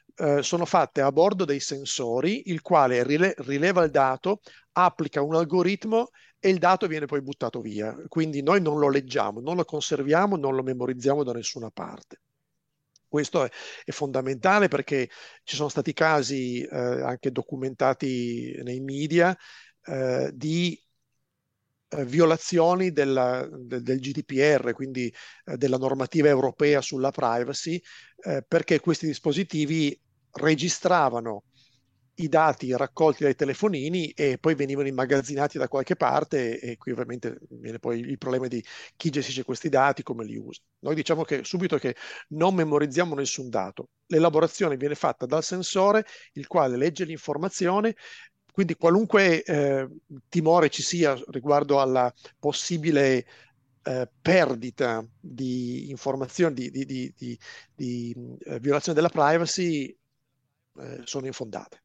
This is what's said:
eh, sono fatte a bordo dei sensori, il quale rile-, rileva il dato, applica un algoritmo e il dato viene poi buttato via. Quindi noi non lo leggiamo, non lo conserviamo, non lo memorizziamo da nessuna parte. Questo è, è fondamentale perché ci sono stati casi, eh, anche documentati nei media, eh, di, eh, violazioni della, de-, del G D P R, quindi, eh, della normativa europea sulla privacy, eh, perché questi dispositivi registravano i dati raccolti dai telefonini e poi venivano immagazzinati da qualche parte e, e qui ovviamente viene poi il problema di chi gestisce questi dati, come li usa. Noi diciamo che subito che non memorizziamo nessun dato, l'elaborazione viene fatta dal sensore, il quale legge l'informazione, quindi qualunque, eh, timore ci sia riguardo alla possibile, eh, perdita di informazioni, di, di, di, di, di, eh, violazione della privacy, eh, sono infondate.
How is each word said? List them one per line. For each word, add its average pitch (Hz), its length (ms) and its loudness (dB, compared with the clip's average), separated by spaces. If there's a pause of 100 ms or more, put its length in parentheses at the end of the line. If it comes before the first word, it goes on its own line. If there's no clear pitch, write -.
(160)
eh, 143 260 2
sono 170 220 -2
fatte 156 360 2
a 139 120 2
bordo 185 320 4
dei 143 160 -2
sensori, 139 920 -4
il 160 100 -4
quale 127 440 4
rile-, 156 320 2
rileva 156 480 2
il 147 80 0
dato, 139 480 2 (320)
applica 165 500 2
un 156 140 0
algoritmo 185 760 0 (320)
e 196 60 4
il 190 100 4
dato 180 280 2
viene 156 180 -4
poi 143 160 -2
buttato 131 400 -6
via. 107 340 -6 (140)
Quindi 156 340 -2
noi 180 200 4
non 151 160 0
lo 143 100 4
leggiamo, 123 520 0
non 156 160 -4
lo 170 100 0
conserviamo, 160 680 0
non 139 180 -2
lo 131 80 -2
memorizziamo 127 600 -2
da 123 100 -4
nessuna 117 380 -8
parte. - 520 -16 (840)
Questo 147 380 0
è, 117 60 -4 (340)
è - 60 -10
fondamentale 139 800 2
perché 135 420 -2 (320)
ci - 140 -10
sono 147 120 -2
stati 143 240 -4
casi, 131 680 0
eh, - 140 -8
anche 127 540 -2
documentati 127 1300 -2
nei 123 180 -8
media, 151 560 2 (480)
eh, 131 480 -2
di, 160 480 -2 (1080)
eh, 147 160 -4
violazioni 170 840 4
della, 131 640 0
de-, 123 300 -8
del 131 180 -2
G 139 120 -8
D 147 120 -6
P 135 140 -4
R, 131 340 4
quindi, 127 400 -6 (320)
eh, 143 140 -8
della 131 180 2
normativa 135 520 2
europea 139 520 4
sulla 135 300 -2
privacy, 135 680 -2 (440)
eh, 147 260 -4
perché 165 320 2
questi 170 240 0
dispositivi 151 920 -2 (340)
registravano 143 1080 0 (800)
i 160 80 -2
dati 143 480 2
raccolti 143 460 2
dai 139 120 4
telefonini 156 760 -2
e 139 280 0
poi 160 160 2
venivano 139 320 -2
immagazzinati 139 680 0
da 135 120 -2
qualche 135 280 -2
parte 131 640 0
e, 120 120 -8
e 113 40 -10
qui - 160 -8
ovviamente 120 460 -8 (100)
viene 117 300 -14
poi 120 220 -4
il 135 180 -8
problema 127 280 -2
di 120 160 -6 (320)
chi - 140 -4
gestisce 131 340 -4
questi 135 280 -6
dati, 135 320 2
come 117 240 -8
li 110 100 -10
usa. 110 240 -14 (200)
Noi 147 140 -2
diciamo 156 280 -2
che 139 220 -4
subito 175 340 -2
che 127 180 -4 (340)
non 165 240 0
memorizziamo 151 600 0
nessun 135 340 -6
dato, 98 400 -6 (200)
l'elaborazione 160 680 2
viene 147 200 -4
fatta - 280 -2
dal 147 180 0
sensore, 196 640 2 (300)
il 143 120 -12
quale 131 300 2
legge 160 280 -2
l'informazione, 175 920 -2 (560)
quindi 170 240 0
qualunque, 185 640 4
eh, 139 460 0 (400)
timore 160 400 4
ci - 140 -4
sia 151 360 0 (100)
riguardo 143 520 2
alla 127 320 2 (260)
possibile, 143 840 0 (580)
eh, 127 280 -4 (100)
perdita 127 800 2 (160)
di 127 720 -6
informazioni, 135 640 -2
di, 120 160 -8
di, 135 140 -6
di, 131 320 -8
di, 120 220 -12 (360)
di, 123 640 -8
eh, - 180 -10
violazione 143 420 0
della 170 80 4
privacy, 160 880 0 (800)
eh, 127 280 -14
sono 131 200 -8
infondate. 110 600 -10